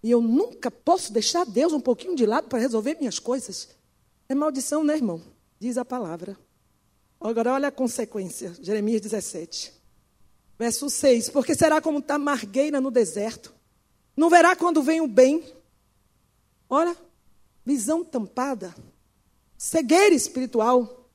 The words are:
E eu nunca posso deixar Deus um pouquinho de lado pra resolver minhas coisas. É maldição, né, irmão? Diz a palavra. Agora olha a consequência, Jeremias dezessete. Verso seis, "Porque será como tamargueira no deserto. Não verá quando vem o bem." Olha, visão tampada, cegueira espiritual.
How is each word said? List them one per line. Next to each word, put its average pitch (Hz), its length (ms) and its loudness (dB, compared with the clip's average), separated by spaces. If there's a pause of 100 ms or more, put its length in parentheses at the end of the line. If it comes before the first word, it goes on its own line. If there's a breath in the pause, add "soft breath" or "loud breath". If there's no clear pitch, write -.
E 226 100 0
eu 240 100 4
nunca 254 480 0
posso - 440 -2
deixar 240 320 0
Deus 254 260 0
um 302 80 -2
pouquinho 302 360 -4
de 247 100 2
lado 233 220 -2
pra 247 120 -4
resolver 233 400 -2
minhas 247 200 -6
coisas. - 500 -8 (580)
É 269 80 -4
maldição, 294 480 -2
né, 302 120 0
irmão? 190 260 -4 (380)
Diz 233 180 -6
a 247 80 -6
palavra. 185 520 -10 (840)
Agora 233 320 -2
olha 277 160 -2
a - 20 -8
consequência, 214 920 -6
Jeremias 214 380 -2
dezessete. 196 720 -10 (880)
Verso 233 300 -4
seis, 240 400 4
"Porque 277 260 0
será 311 240 4
como 294 220 -2
tamargueira 285 800 -2
no 262 100 -4
deserto. 214 640 -2 (600)
Não 320 160 4
verá 349 280 8
quando 339 260 2
vem 320 160 2
o 320 80 -2
bem." 254 340 4 (1300)
Olha, 339 280 2 (680)
visão 277 380 -2
tampada, 233 720 -6 (840)
cegueira 330 560 4
espiritual. 247 1000 0